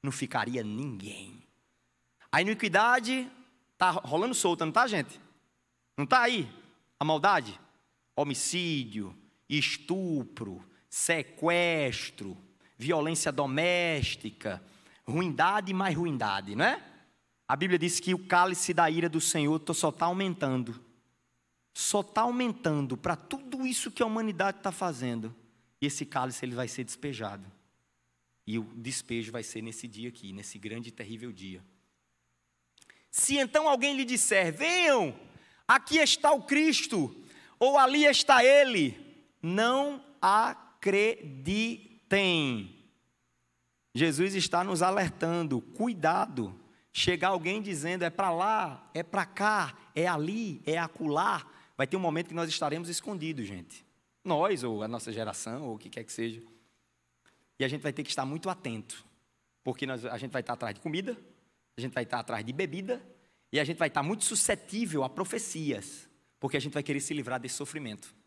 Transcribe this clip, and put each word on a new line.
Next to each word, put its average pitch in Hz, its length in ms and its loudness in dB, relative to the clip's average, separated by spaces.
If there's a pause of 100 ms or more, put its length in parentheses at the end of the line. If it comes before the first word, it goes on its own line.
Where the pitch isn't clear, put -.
Não 135 100 -4
ficaria 120 500 -4
ninguém. 104 800 -10 (880)
A 151 120 4
iniquidade 226 840 2 (480)
tá 185 140 4
rolando 175 440 0
solta, 170 300 2
não 156 80 -2
tá, 247 140 6
gente? 185 340 -4 (760)
Não 143 100 -2
tá 254 160 6
aí? 226 260 2 (500)
A 139 60 -2
maldade? 156 540 2 (560)
Homicídio, 135 1000 -2 (320)
estupro, 143 1160 -4 (240)
sequestro, 160 1500 0 (420)
violência 156 540 0
doméstica, 147 1300 -2 (420)
ruindade 180 680 0
e - 20 -2
mais 185 220 0
ruindade, 107 580 -2
não 135 100 2
é? 262 160 2 (680)
A 139 80 2
Bíblia 175 240 2
diz 170 180 0
que 185 160 0
o 185 120 -6
cálice 180 460 4
da 165 160 6
ira 165 200 2
do 160 120 0
Senhor 156 400 2 (140)
só 156 160 2
tá 165 160 -2
aumentando. 139 760 -2 (920)
Só - 260 0
tá 202 200 0
aumentando 214 760 0
pra 175 200 -2
tudo 262 500 -8
isso 247 240 -2
que 233 140 0
a - 20 2
humanidade 214 540 -2
tá 196 100 -4
fazendo. 123 640 -4 (460)
E 139 60 0
esse 143 200 -4
cálice, 131 380 -4
ele 123 100 -6
vai 123 140 -4
ser 127 160 -8
despejado. 110 600 -10 (1000)
E 107 100 -4
o 113 60 -2 (140)
despejo 117 560 -8
vai 117 100 -8
ser 110 200 -10
nesse 113 260 -12
dia 113 220 -12
aqui, 98 220 -16
nesse 101 280 -14
grande 113 300 -10
e - 20 -20
terrível 113 400 -12
dia. 92 280 -14 (1500)
Se - 260 2
então 302 320 4
alguém 277 280 4
lhe 262 80 0
disser, 190 520 2
"Venham, 302 560 4 (540)
aqui 269 320 4
está 294 320 6
o 285 140 4
Cristo, 277 760 2 (380)
ou 277 180 6
ali 277 280 8
está 262 400 8
ele", 254 520 8 (460)
não 254 580 0 (220)
acreditem. 190 2500 0 (1160)
Jesus 165 440 2
está 175 260 0
nos 185 200 0
alertando, 170 800 0
cuidado. 160 960 -2 (360)
Chegar 180 360 2
alguém 190 340 0
dizendo, 175 400 -4
"É 170 80 0
pra 185 220 0
lá, 185 600 -2
é 170 120 -4
pra 185 200 -2
cá, 202 540 0 (160)
é 170 140 2
ali, 175 580 -2
é 156 100 0
acolá", 165 720 0 (300)
vai 135 100 2
ter 180 100 -2
um 190 40 0
momento 165 280 -2
que 147 60 -14
nós 170 140 -2
estaremos 160 400 -4
escondidos, 160 580 -6
gente. 92 400 -14 (380)
Nós, 165 400 0
ou 110 180 -2
a 110 60 -6
nossa 113 240 -8
geração, 113 560 -6
ou 110 80 -8
o - 20 -16
que - 100 -18
quer 117 140 -12
que - 100 -14
seja. 113 300 -6 (1160)
E 135 40 2
a 131 40 0
gente 143 140 -6
vai 147 100 -4
ter 147 100 -8
que - 80 -8
estar 131 160 -4
muito 160 240 -6
atento, 117 540 -10 (580)
porque 131 240 -4
nós, 127 180 -6
a 120 140 -8
gente 131 140 -10
vai 127 80 -2
estar 120 140 -6
atrás 107 200 -6
de - 60 -18
comida, 190 360 -6 (640)
a - 20 -12
gente 127 120 -6
vai 123 100 -4
estar 120 160 -6
atrás 113 260 -6
de 120 80 -8
bebida, 185 480 -6 (520)
e 147 80 2
a 147 40 2
gente 156 140 -6
vai 170 80 2
estar 139 160 -2
muito 196 220 -2
suscetível 196 800 -2
a 131 40 -2
profecias, 160 1000 -6 (320)
porque 139 160 -2
a 139 40 2
gente 143 120 -6
vai 147 100 -4
querer 143 160 -4
se 147 160 -6
livrar 127 240 -4
desse 131 160 -8
sofrimento. 135 580 -10 (140)